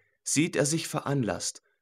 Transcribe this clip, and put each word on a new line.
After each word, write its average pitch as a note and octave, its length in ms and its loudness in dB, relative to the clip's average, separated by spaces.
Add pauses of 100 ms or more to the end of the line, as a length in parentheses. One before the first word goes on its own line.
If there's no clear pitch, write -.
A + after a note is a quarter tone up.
(240)
sieht - 320 2
er C#3+ 100 4
sich D#3 220 0
veranlasst, B2+ 760 -2 (200)